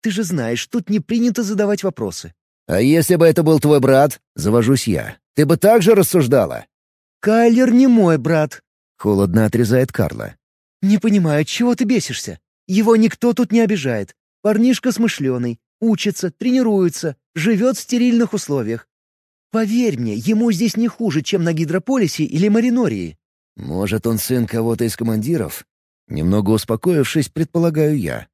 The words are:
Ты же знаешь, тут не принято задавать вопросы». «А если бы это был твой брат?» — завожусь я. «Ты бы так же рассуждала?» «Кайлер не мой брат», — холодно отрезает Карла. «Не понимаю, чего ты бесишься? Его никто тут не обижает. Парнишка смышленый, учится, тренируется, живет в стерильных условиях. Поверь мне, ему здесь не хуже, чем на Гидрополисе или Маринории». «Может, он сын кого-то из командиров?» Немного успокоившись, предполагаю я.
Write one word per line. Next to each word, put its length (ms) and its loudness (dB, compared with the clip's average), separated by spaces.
Ты 100 -4
же 120 -4
знаешь, 440 -4
тут 220 -6
не 100 0
принято 440 -2
задавать 400 -2
вопросы». 500 -6
«А 120 0
если 360 4
бы 100 4
это 180 4
был 160 4
твой 200 4
брат?» — 420 2
завожусь 520 2
я. 300 -6
«Ты 100 2
бы 120 2
так 240 4
же 140 4
рассуждала?» 720 0
«Кайлер 520 4
не 140 6
мой 300 4
брат», — 440 -2
холодно 480 2
отрезает 460 0
Карла. 440 -6
«Не 180 2
понимаю, 460 0
чего 280 -2
ты 120 -2
бесишься? 540 -4
Его 280 2
никто 380 2
тут 180 -2
не 100 2
обижает. 540 -4
Парнишка 500 0
смышленый, 680 -4
учится, 500 -2
тренируется, 840 -2
живет 440 0
в 40 -12
стерильных 520 0
условиях. 540 -6
Поверь 480 0
мне, 160 -4
ему 360 0
здесь 260 -2
не 100 0
хуже, 340 -4
чем 220 -2
на 100 -2
Гидрополисе 680 -2
или 260 0
Маринории». 680 0
«Может, 500 -4
он 140 0
сын 260 -2
кого-то 380 -2
из 120 -4
командиров?» 680 -4
Немного 420 0
успокоившись, 800 -2
предполагаю 680 -2
я. 360 -8